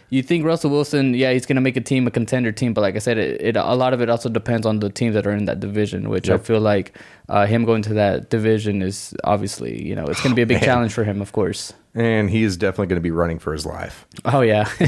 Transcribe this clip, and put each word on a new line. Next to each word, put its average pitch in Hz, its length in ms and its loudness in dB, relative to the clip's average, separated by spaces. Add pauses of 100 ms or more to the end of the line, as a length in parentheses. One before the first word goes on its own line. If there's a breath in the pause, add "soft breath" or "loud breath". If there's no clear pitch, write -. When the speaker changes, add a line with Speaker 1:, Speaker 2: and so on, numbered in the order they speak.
(120)
Speaker 1:
you 131 100 2
think 165 240 0
Russell 160 240 0
Wilson, 139 460 2
yeah, 131 180 2
he's 127 140 0
gonna 131 140 2
make 131 160 0
a 120 40 -2
team, 127 240 0
a 120 60 0
contender 120 400 0
team. 117 240 -2
But 107 60 0
like 98 140 0
I 107 40 -2
said, 113 180 0
it, 71 240 -2
it, 110 160 0
a 104 180 0
lot 127 180 2
of 120 80 -2
it 113 80 0
also 117 200 0
depends 113 380 -2
on 110 120 0
the 104 120 -2
teams 113 240 -2
that 101 100 0
are 101 60 0
in 104 140 -2
that - 140 -4
division, 101 500 -4
which 95 200 -2
I 92 40 4
Speaker 2:
Yep. 90 120 0
Speaker 1:
feel 110 160 2
like, 104 340 0 (320 loud breath)
uh, 101 200 2
him 117 180 2
going 113 180 2
to 107 120 -4
that 104 340 0
division 107 540 0
is - 400 -6
obviously, 82 640 -2
you 98 80 -6
know, 82 100 -6
it's 73 160 -4
gonna 127 140 2
be 120 80 4
a 113 40 2
big 117 100 2
Speaker 2:
Oh, - 20 0
man. - 60 2
Speaker 1:
challenge 120 280 2
for 117 100 -2
him, 101 180 -2
of 98 100 -8
course. - 420 -4 (220)
Speaker 2:
And 113 340 2
he 110 140 2
is 98 120 0
definitely 95 320 0
gonna 90 140 0
be 85 100 0
running 82 280 0
for - 120 -6
his 80 140 -6
life. 82 400 -10 (200)
Speaker 1:
Oh, 131 160 4
yeah. 107 280 4 (100)
<laughs> - 80 -